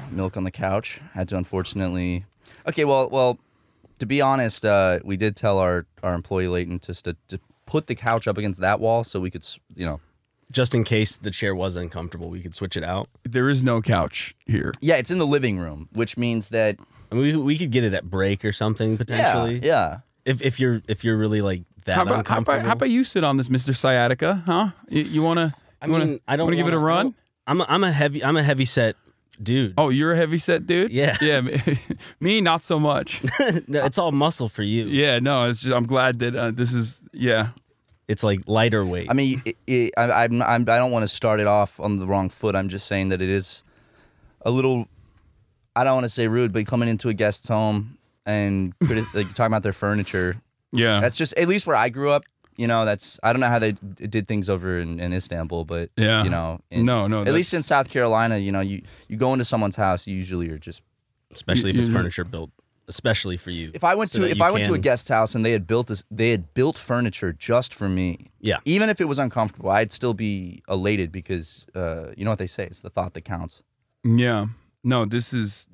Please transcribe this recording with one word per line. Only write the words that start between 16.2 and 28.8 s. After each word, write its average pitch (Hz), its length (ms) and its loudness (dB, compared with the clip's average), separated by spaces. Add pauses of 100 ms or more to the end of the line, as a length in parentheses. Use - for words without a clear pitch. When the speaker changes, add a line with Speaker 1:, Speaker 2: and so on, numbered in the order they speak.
Speaker 1:
that 110 280 2 (340)
Speaker 2:
I 107 40 -2
mean, 127 80 2
we, 151 120 2
we 147 220 2
could 156 140 -2
get 123 120 2
it 101 100 2
at 90 160 -4
break 98 360 0
or 101 80 0
something, 110 440 0
potentially. 117 640 0
Speaker 1:
Yeah, 131 40 -2
yeah. 104 320 2 (260)
Speaker 2:
If, 131 180 -2
if 135 180 -2
you're, 123 280 2
if 107 160 -4
you're 113 140 2
really, 107 240 2
like, 95 220 -2 (220)
that 92 100 0
Speaker 3:
How 92 80 4
about, - 80 2
how 117 80 2
about, - 0 - (100)
Speaker 2:
uncomfortable. 113 380 0
Speaker 3:
how 117 60 4
about 262 160 0
you 247 140 4
sit 185 220 0
on 139 120 4
this, 127 120 0
Mister 131 240 0
Sciatica? 131 720 2
Huh? 185 240 2 (200)
You, 151 140 0
you 156 200 0
wanna, 165 300 2 (280)
Speaker 2:
I - 60 -10
Speaker 3:
you - 40 2
wanna, 165 140 2
Speaker 2:
mean, 147 140 -2 (100)
I 135 80 0
don't 165 100 2
Speaker 3:
wanna 170 100 2
give 170 100 2
it 170 60 2
a 165 60 2
Speaker 2:
wanna, 151 140 2
I - 20 2
Speaker 3:
run? 202 120 2
Speaker 2:
don't, 240 80 -6 (320)
I'm 165 140 2
a, - 60 0
I'm 180 160 2
a 180 80 2
heavy, 147 320 0
I'm 151 140 2
a 151 60 2
heavy 135 220 2
set 117 300 2 (480)